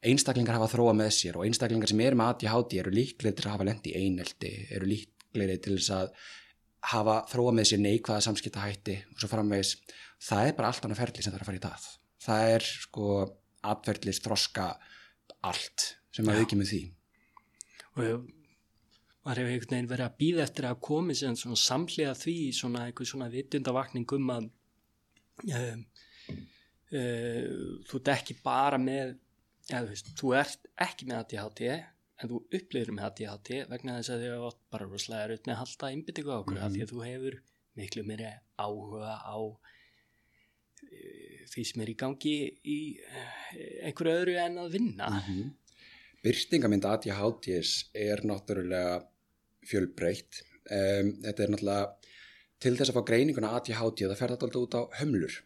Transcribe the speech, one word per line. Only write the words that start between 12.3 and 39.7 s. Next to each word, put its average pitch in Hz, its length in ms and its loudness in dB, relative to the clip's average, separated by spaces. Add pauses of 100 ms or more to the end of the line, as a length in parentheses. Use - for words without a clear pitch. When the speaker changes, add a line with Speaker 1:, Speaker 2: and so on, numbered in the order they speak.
Speaker 1:
er, 113 160 6
sko, - 440 -2 (520)
atferlis, 104 560 -2
þroska, - 460 0 (840)
allt - 380 -2 (260)
sem 110 160 0
að 107 80 6
Speaker 2:
Já. 107 80 6
Speaker 1:
auki 110 160 2
með 98 140 2
því. 92 80 0 (1120)
Speaker 2:
Og - 80 -4
ég, 117 220 0 (1000)
maður 127 160 -4
hefur 123 140 0
einhvern 120 180 -4
veginn 123 220 0
verið 123 160 -2
að - 100 -10
bíða 160 240 4
eftir 127 240 -2
að 123 160 -2
komi 156 320 0
sem 123 240 0
svona 117 240 -2
samhliða 143 560 0
því 165 160 -2 (220)
svona 120 320 -2
einhver 120 180 -8
svona 131 240 -6
vitundavakning 127 840 -2
um 131 180 0
að, 113 140 -4 (1040)
eh, 120 240 -4 (1120)
eh, 120 560 -2 (400)
þú 131 140 -4
ert 143 160 2
ekki 127 260 -6
bara 135 400 4
með, 131 320 -2 (560)
eða 123 140 -2
þú 101 100 -10
veist, - 240 -12
þú 127 220 2
ert - 280 -4 (200)
ekki - 180 -12
með 120 140 -4
A 113 100 -6
D 117 80 -8
H 104 160 -6
D 120 160 -2
en - 580 -10
þú 117 220 -4
upplifir 160 400 -4
með 104 160 -6
A 104 80 -2
D 107 160 -8
H 101 160 -12
D 131 240 -6
vegna 123 300 -8
þess 117 100 -6
að 117 160 -4
þau 123 80 -6
hafa 120 160 -6
átt - 120 -20 (120)
bara 104 160 -8
rosalega 107 380 -6
erfitt 113 180 -8
með 123 80 -2
að 110 80 -6
halda 135 320 -8
einbeitingu 151 400 -6
á 113 80 -2
okkur, 95 160 -6
af 101 140 -2
því 98 100 -2
að 107 60 -6
Speaker 1:
Mhm. 113 40 -12
Speaker 2:
þú 117 140 -8
hefur 131 340 -8 (360)
miklu 104 280 -8
meiri 107 280 -8 (260)
áhuga 107 640 -6
á, 104 140 -12 (1500)